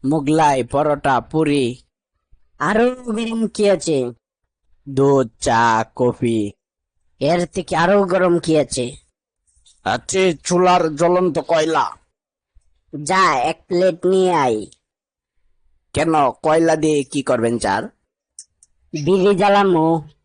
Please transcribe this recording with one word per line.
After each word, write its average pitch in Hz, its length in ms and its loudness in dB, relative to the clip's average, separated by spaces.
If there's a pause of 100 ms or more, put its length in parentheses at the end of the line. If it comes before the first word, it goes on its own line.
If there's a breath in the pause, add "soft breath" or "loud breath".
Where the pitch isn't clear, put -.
মোগলাই, 147 580 0
পরোটা, 139 580 -2
পুরি। 143 640 -2 (760)
আরো 220 360 0
গরম 226 520 -6
কি 208 220 0
আছে? 143 420 -2 (800)
দুধ, 135 400 2 (100)
চা, 113 460 2 (100)
কফি। 117 560 -2 (680)
এর 175 260 0
থেকে 180 300 -8
আরো 185 280 2
গরম 180 360 0
কি 160 180 0
আছে? 127 340 -4 (920)
আছে 175 500 -2
চুলার 180 600 2
জ্বলন্ত 175 440 2
কয়লা। 156 520 0 (1120)
যা, 180 360 2
এক 151 280 -4
প্লেট 180 380 0
নিয়ে 185 280 2
আয়। 120 320 0 (1300)
কেন, 151 380 0
কয়লা 160 440 0
দিয়ে 151 280 0
কি 139 180 -6
করবেন 120 380 -2
স্যার? 101 240 -2 (1120)
বিড়ি 185 420 2
জ্বালামু। 175 640 2 (240)